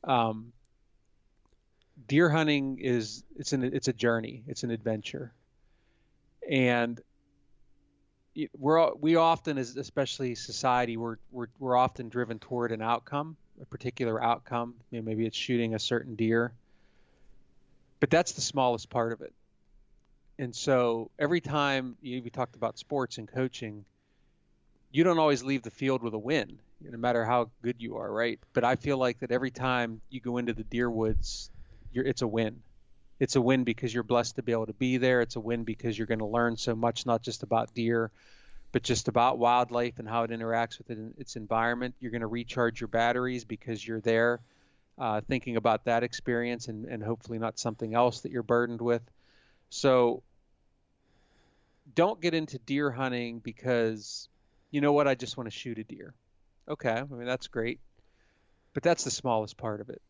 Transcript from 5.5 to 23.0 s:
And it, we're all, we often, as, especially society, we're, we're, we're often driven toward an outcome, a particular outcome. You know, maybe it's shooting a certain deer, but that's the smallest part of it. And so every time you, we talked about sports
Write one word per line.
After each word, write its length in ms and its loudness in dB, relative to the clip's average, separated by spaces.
And 520 2
it, 200 -6
we're 220 4
all, 220 6
we 160 4
often, 420 4
as, 180 -6
especially 580 -4
society, 600 0
we're, 200 -6
we're, 160 -8
we're 180 2
often 320 2
driven 300 -2
toward 320 -2
an 120 -4
outcome, 540 -2
a 60 -16
particular 560 -4
outcome. 520 0
You 80 -8
know, 60 -6
maybe 220 -2
it's 100 -6
shooting 380 0
a 40 0
certain 360 -2
deer, 380 2
but 120 2
that's 220 4
the 100 -6
smallest 480 0
part 220 0
of 100 -10
it. 100 -14
And 160 -6
so 640 2
every 220 2
time 600 0
you, 200 -8
we 60 -10
talked 280 -6
about 220 -4
sports 380 -4